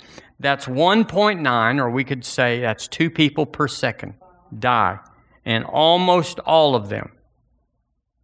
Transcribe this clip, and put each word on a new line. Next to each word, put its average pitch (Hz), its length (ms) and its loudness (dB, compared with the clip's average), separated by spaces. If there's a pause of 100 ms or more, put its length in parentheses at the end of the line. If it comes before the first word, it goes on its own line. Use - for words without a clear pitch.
(400)
That's 139 260 -2
one 175 380 2
point 202 360 0
nine, 123 380 2
or 127 100 0
we 127 140 -2
could 127 220 -6
say 123 360 0
that's 113 280 -4
two 165 220 -2
people 151 360 0
per 143 220 -2
second, - 460 -6 (440)
die. 107 400 0 (460)
And 113 200 -2
almost 175 760 2
all 151 340 4
of 104 140 -2
them 104 240 -8 (1120)